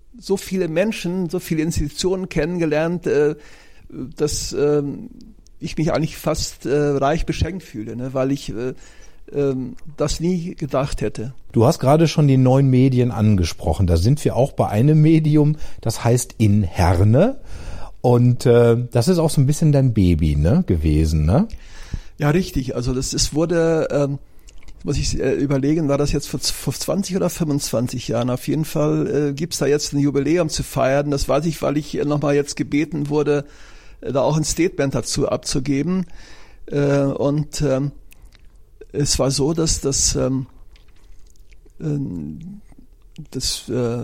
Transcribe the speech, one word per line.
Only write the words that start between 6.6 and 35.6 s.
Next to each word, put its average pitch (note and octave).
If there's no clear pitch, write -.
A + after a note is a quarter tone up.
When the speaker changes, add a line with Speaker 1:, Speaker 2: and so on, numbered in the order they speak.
Speaker 1:
äh, C3+
reich C#3+
beschenkt E3+
fühle, A2
ne, B2
weil C3+
ich, C#3
äh, B2
ähm, C3+
das D3
nie F3
gedacht C#3+
hätte. A#2+
Speaker 2:
Du A2+
hast D3+
gerade D3+
schon D3+
die C3+
neuen C3
Medien B2+
angesprochen. F#2+
Da E2+
sind A2
wir A2
auch C3
bei -
einem C#3+
Medium, D3+
das -
heißt B2
In G#2+
Herne. G#2
Und, B2
äh, A#2
das A#2+
ist F3+
auch D#3+
so -
ein C3
bisschen D3+
dein C3+
Baby, E2
ne, F2+
gewesen, D#2
ne? A#2+
Speaker 1:
Ja, D3
richtig. D3+
Also B2+
das C3
ist, -
wurde, E3
ähm, C#3+
muss D3+
ich, -
äh, B2+
überlegen, C#3+
war C#3
das C#3+
jetzt C#3+
vor D3+
z-, -
vor -
zwanzig F#3
oder F3
fünfundzwanzig C#3
Jahren? A#2+
Auf B2
jeden D3
Fall, D3+
äh, -
gibt's D3+
da D3
jetzt D3
ein C#3+
Jubiläum C#3+
zu -
feiern. C#3
Das C#3
weiß C#3+
ich, D#3
weil C#3+
ich, D3
äh, D3
nochmal D3
jetzt C#3+
gebeten D3
wurde, D3
äh, -
da C3
auch C#3+
ein D#3
Statement C#3+
dazu -
abzugeben. D3